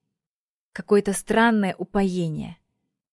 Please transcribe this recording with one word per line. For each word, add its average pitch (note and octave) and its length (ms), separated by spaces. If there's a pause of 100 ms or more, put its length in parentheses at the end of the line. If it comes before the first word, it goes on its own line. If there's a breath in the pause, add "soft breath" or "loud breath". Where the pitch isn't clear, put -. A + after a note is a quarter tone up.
(720)
какое-то G3+ 420
странное A3 600
упоение, F3+ 840 (540)